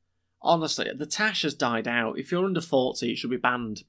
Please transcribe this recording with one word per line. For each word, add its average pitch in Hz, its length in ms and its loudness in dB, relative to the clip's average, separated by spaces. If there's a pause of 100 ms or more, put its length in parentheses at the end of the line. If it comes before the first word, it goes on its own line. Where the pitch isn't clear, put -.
(420)
Honestly, 160 520 2
the 147 120 -6
tash 208 380 0
has 147 100 0
died 117 340 0
out. 120 320 0
If 135 120 -6
you're 175 120 2
under 190 160 0
forty, 127 520 0
it - 60 -4
should - 120 -6
be 127 80 -2
banned, 123 520 -2